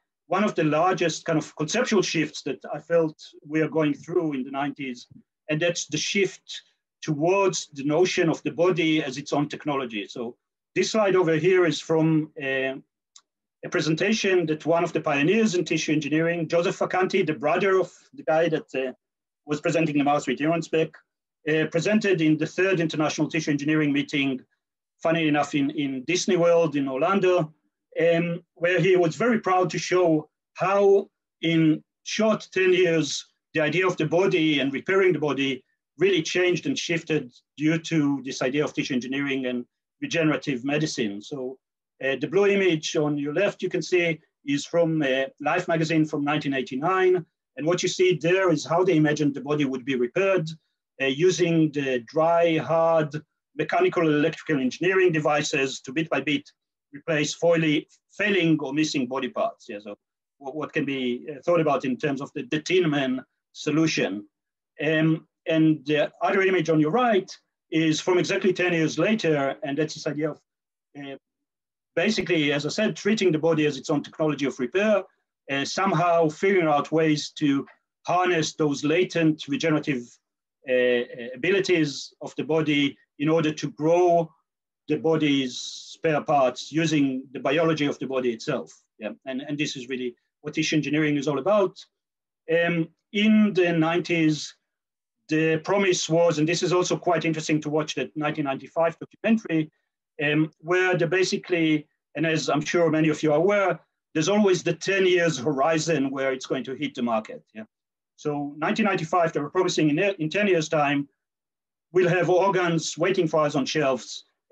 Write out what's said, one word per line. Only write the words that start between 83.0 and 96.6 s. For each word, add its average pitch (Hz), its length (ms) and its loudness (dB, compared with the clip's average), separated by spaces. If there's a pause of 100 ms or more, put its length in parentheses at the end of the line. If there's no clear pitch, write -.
in 147 100 -2
order 156 220 2
to 156 200 -6
grow 170 600 2 (560)
the 151 100 0
body's 139 640 0
spare - 640 -4
parts 131 500 0
using 143 600 0
the 135 80 -12
biology 147 460 0
of 139 140 -4
the 123 80 -8
body 127 240 -2
itself. 113 400 -6 (260)
Yeah, 107 140 -10 (140)
and, 131 160 -8
and 143 160 -8
this - 180 -6
is 123 120 -12
really 127 280 -6 (260)
what 147 120 -12
tissue 156 240 -2
engineering 147 400 0
is 135 100 -4
all 139 120 0
about. 196 380 0 (760)
Um, 170 360 0 (260)
in 214 400 4
the 175 200 2
nineties, 160 800 0 (720)
the 160 300 2
promise 185 520 0
was, 165 300 2
and 156 80 2
this 170 160 -2